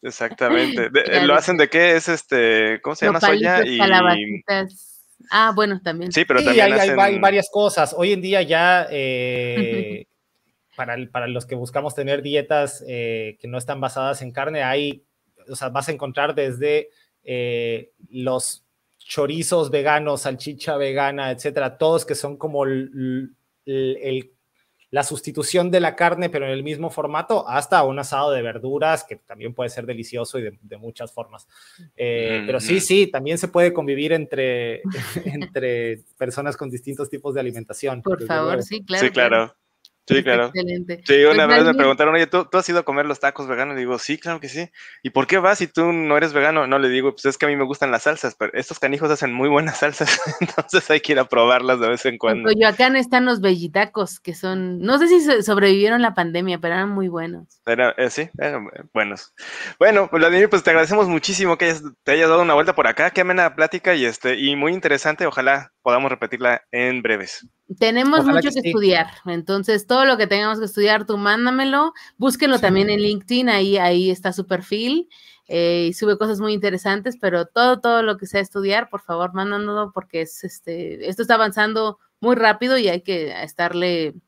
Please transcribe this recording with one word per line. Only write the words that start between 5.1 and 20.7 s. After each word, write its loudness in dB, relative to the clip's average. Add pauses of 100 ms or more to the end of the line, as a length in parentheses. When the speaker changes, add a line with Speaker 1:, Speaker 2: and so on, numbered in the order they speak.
Speaker 2:
Ah, 2
bueno, -2
también. -8
Speaker 1:
Sí, 2
pero 4
Speaker 3:
Sí, -2
Speaker 1:
también 6
Speaker 3:
hay, 4
hay, 2 (120)
Speaker 1:
hacen 2
Speaker 3:
hay 4
varias 2
cosas. 0
Hoy 0
en -2
día 0
ya, 4
eh, -4 (460)
Speaker 2:
<laughs> -20
Speaker 3:
para, -8 (140)
para -6
los -8
que -10
buscamos -6
tener -4
dietas, -2
eh, -8
que -16
no -8
están -8
basadas -6
en -14
carne, -6
hay, -4 (440)
o -14
sea, -8
vas -6
a -4
encontrar -4
desde, -2 (340)
eh, -6 (180)
los -6 (340)
chorizos -2
veganos, 0
salchicha -6